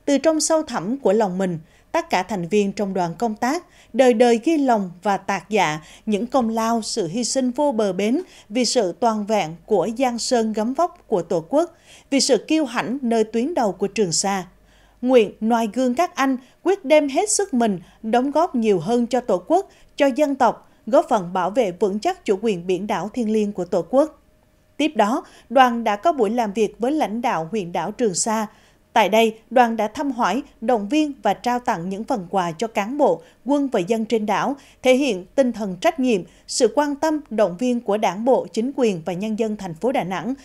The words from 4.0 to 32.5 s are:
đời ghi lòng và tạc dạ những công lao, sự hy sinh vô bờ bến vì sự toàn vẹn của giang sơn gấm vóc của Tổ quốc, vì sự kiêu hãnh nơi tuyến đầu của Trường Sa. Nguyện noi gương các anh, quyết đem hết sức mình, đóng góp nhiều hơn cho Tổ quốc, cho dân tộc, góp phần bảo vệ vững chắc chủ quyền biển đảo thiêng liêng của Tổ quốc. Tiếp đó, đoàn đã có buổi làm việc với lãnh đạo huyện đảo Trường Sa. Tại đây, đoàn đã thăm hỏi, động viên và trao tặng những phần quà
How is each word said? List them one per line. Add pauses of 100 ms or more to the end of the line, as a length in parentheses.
đời
ghi
lòng (120)
và
tạc
dạ (260)
những
công
lao,
sự
hy
sinh
vô
bờ
bến (280)
vì
sự
toàn
vẹn (100)
của
giang
sơn
gấm
vóc
của
Tổ
quốc, (320)
vì
sự
kiêu
hãnh
nơi
tuyến
đầu
của
Trường
Sa. (540)
Nguyện
noi
gương
các
anh, (260)
quyết
đem
hết
sức
mình, (240)
đóng
góp
nhiều
hơn
cho
Tổ
quốc, (280)
cho
dân
tộc, (160)
góp
phần
bảo
vệ
vững
chắc
chủ
quyền
biển
đảo
thiêng
liêng
của
Tổ
quốc. (560)
Tiếp
đó, (240)
đoàn
đã
có
buổi
làm
việc
với
lãnh
đạo
huyện
đảo
Trường
Sa. (460)
Tại
đây, (100)
đoàn
đã
thăm
hỏi, (180)
động
viên (100)
và
trao
tặng
những
phần
quà